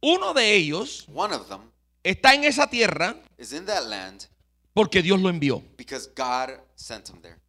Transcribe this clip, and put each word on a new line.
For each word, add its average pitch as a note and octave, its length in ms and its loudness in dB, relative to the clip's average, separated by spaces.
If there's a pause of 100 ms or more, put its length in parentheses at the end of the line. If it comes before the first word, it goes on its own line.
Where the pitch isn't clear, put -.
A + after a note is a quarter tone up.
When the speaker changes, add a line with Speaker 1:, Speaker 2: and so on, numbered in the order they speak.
Speaker 1:
Uno F4+ 320 2
de A3+ 200 4
ellos F3 580 -2
Speaker 2:
One G3 220 -4
of G2 140 -10
them G2 220 -16 (320)
Speaker 1:
está A3 320 6
en C#4+ 100 0
esa D4 240 2
tierra A3 480 0 (220)
Speaker 2:
is A#2+ 160 -16
in E3+ 120 -10
that F#3+ 200 -2
land G2 400 -12 (480)
Speaker 1:
porque G3 280 4
Dios F#3+ 180 2
lo F#3+ 100 2
envió. C#3+ 320 -2 (140)
Speaker 2:
because - 320 -12
God B2+ 420 -4 (260)
sent G#2+ 320 -16
him F2+ 140 -20
there. E2+ 160 -20 (100)